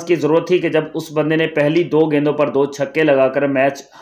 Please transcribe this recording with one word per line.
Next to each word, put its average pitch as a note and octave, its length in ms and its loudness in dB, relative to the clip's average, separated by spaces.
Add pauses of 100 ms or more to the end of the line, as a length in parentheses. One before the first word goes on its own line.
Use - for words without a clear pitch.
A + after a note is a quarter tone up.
की F3 80 2
ज़रूरत D#3 340 0
थी F3+ 80 4
कि D#3+ 120 -2
जब D3+ 240 -2
उस D#3 180 -10
बंदे D3+ 240 0
ने D#3+ 100 0
पहली D#3 380 0
दो D3+ 220 2
गेंदों D3 260 0
पर D3 160 0
दो C3+ 180 0
छक्के C#3+ 360 -4
लगाकर C#3 440 2
मैच C#3 440 -2 (120)